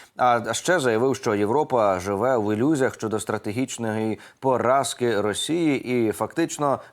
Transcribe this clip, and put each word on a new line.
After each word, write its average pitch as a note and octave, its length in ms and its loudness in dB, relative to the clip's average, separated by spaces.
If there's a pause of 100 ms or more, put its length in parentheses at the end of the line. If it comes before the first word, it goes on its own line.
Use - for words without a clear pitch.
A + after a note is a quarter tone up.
(160)
А A#2 380 2
ще F3 260 0
заявив, B2 360 2
що A2+ 180 -2
Європа G#2 640 2
живе G2+ 400 0
в G#2+ 160 0
ілюзіях C3 400 0
щодо G#2+ 260 -4
стратегічної A2 1000 -4 (200)
поразки B2 840 2
Росії B2 880 0
і G#2 40 2
фактично C#3+ 680 -2 (120)